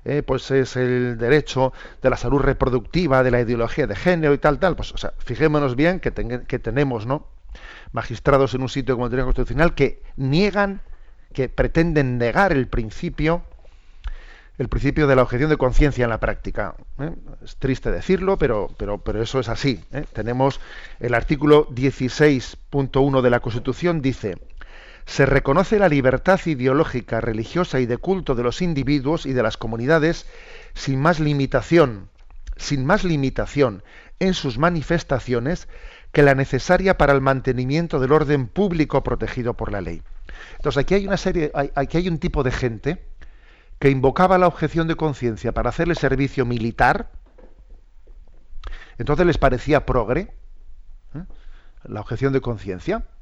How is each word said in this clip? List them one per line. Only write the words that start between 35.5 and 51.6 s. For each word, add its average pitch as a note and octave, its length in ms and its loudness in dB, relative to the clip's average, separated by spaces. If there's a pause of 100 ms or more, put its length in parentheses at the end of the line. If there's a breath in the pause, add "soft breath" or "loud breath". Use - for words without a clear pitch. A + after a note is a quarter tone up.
que D3+ 100 4
la C#3 120 8
necesaria F3+ 600 2
para C#3+ 160 4
el C#3 80 4
mantenimiento C3+ 800 0
del C3 120 2
orden D3 360 4
público E3+ 560 0
protegido A2+ 480 -2
por G#2+ 180 -6
la G2+ 120 -4
ley". E2+ 200 -8 (540 loud breath)
Entonces, C#3+ 240 -2
aquí F3 140 2
hay G3+ 120 2
una G3 100 0
serie, E3+ 380 -2
hay, C#3+ 200 -2
aquí C#3+ 240 -2
hay F3+ 100 0
un E3 100 -2
tipo E3 240 -2
de B2+ 80 0
gente B2+ 560 -4 (720 soft breath)
que C#3 120 4
invocaba C#3 480 4
la F3+ 80 6
objeción E3 420 0
de D#3+ 80 -2
conciencia A#2+ 560 -2
para A2+ 160 -2
hacerle D#3+ 260 0
servicio C3+ 500 0
militar, B2 640 0 (1900 loud breath)
entonces D3 280 2
les E3 120 4
parecía C3+ 480 2
progre, B2+ 480 0 (800)
¿eh? E3+ 100 -12 (600 soft breath)